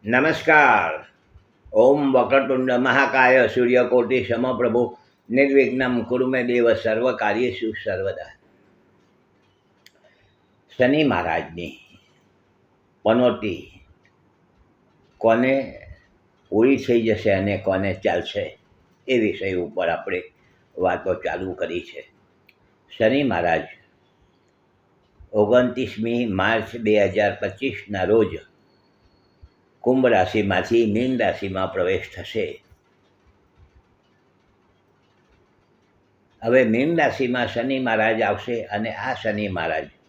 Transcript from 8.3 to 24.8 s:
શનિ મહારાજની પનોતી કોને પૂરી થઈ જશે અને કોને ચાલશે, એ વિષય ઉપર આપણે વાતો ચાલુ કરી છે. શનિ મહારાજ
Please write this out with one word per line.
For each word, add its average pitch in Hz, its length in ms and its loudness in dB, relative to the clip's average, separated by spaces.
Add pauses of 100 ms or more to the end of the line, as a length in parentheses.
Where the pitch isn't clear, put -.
શનિ 135 320 2
મહારાજની 85 680 -4 (1300)
પનોતી 107 580 0 (1600)
કોને 117 340 4 (960)
પૂરી 123 260 4
થઈ 117 240 0
જશે 107 320 0
અને 98 240 0
કોને 95 360 -2
ચાલશે, 90 500 -4 (640)
એ 131 100 2
વિષય 95 380 -2
ઉપર 90 340 -4
આપણે 90 300 -4 (540)
વાતો 90 400 -2
ચાલુ 90 400 -6
કરી 85 300 -8
છે. - 180 -20 (920)
શનિ 120 300 2
મહારાજ 87 420 0 (1700)